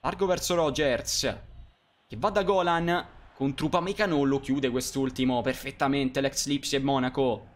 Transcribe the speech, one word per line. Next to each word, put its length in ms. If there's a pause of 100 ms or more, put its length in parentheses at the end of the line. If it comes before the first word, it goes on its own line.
largo 240
verso 300
Rogers, 800 (720)
che 100
va 120
da 140
Golan, 640 (260)
contro 320
Upamecano 580
lo 160
chiude 300
quest'ultimo 720
perfettamente, 800
l'ex 240
Lipsia 320
e 40
Monaco. 760